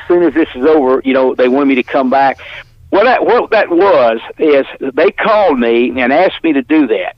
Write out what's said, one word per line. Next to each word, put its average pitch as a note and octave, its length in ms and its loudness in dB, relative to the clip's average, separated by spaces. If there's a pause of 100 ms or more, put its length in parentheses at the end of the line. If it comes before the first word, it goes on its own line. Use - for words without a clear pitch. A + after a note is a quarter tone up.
soon F3 160 2
as D#3+ 100 0
this D#3+ 200 -2
is B2+ 120 -6
over, C#3 400 2
you C3 80 0
know, C3 200 0
they B2 140 0
wanted C#3 200 0
me C3+ 80 2
to B2 80 -2
come C3+ 260 -2
back. C3+ 320 0 (480)
What G3 160 2
that, B3+ 200 0
what A3+ 260 0
that G#3 180 0
was C#3+ 500 2 (180)
is C#3+ 280 2 (160)
they C3+ 300 0
called G3 480 0
me A#2+ 420 0
and B2 100 0
asked F3 320 0
me D#3+ 80 0
to C#3 100 0
do D3+ 260 2
that. G2 300 -4